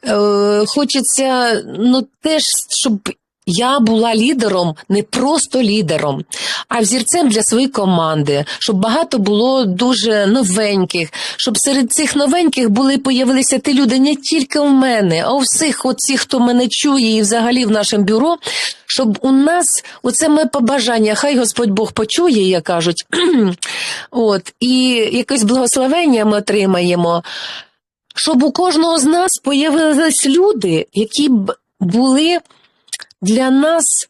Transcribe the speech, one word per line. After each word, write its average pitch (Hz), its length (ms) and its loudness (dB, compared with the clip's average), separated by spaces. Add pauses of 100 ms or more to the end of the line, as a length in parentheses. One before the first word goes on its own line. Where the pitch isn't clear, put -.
е... 208 600 2
хочеться, 254 960 0 (160)
ну, 247 280 2 (160)
теж, 311 200 0 (260)
щоб - 400 -4 (380)
я 247 340 0
була 226 340 2
лідером, 214 600 0 (140)
не 202 140 0
просто 262 600 -2
лідером, 156 640 -2 (440)
а - 120 -2
взірцем 254 480 0
для 220 140 0
своєї 247 260 0
команди, 160 760 0 (140)
щоб 214 180 -2
багато 247 420 0
було 226 460 2
дуже 208 640 0
новеньких, 196 840 0 (280)
щоб 226 220 -2
серед 277 340 0
цих 294 240 -2
новеньких 285 540 0
були, 262 280 2
появилися 262 600 0
ті 294 160 -2
люди 262 240 2
не 277 160 2
тільки 285 440 -4
у 294 80 0
мене, 233 600 2
а 226 60 0
у 277 60 0
всіх 269 480 -2
оцих, 262 340 -2
хто 262 200 -2
мене 240 280 2
чує 254 480 0
і 220 40 2
взагалі 233 440 0
в 208 60 0
нашому 208 340 0
бюро, 240 320 0 (500)
щоб 220 360 -2
у 269 100 2
нас 311 520 0 (180)
оце 254 260 -2
моє 302 180 2
побажання, 226 680 0
хай 285 240 0
Господь 240 320 0
Бог 202 220 -2
почує, 220 560 2
як 175 160 0
кажуть, 170 420 -2 (500)
<clears throat> - 540 -10
от, 208 500 -2
і 254 280 2 (240)
якесь 240 300 -2
благословення 262 840 0
ми 208 120 2
отримаємо, 180 840 0 (920)
щоб 277 280 0
у 302 100 2
кожного 330 460 0
з 262 60 0
нас 349 260 2 (140)
появились 302 800 2
люди, 269 680 2
які 220 360 0
б 208 260 0 (260)
були 262 580 2 (840)
для 226 280 2
нас 311 600 0